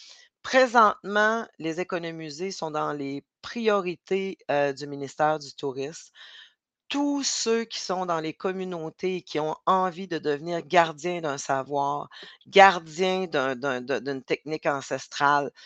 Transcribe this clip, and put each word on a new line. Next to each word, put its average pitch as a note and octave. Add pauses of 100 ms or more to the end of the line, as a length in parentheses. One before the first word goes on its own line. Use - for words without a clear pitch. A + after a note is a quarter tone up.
(440)
Présentement, A3 (120)
les D#3+
économusées E3
sont D#3+
dans D3+
les C#3 (180)
priorités, F#3+ (140)
euh, C#3+
du C3+
ministère C#3+
du C#3
Tourisme. C#3 (760)
Tous C#4+
ceux A3+
qui -
sont F#3
dans E3+
les D#3
communautés F#3
et E3+
qui -
ont D#3 (100)
envie F#3
de E3
devenir D#3
gardiens E3
d'un C#3+
savoir, C#3 (380)
gardiens F#3
d'un, C3+
d'un, B2+
d'un, B2
d'une C3+
technique D#3
ancestrale, C#3+ (140)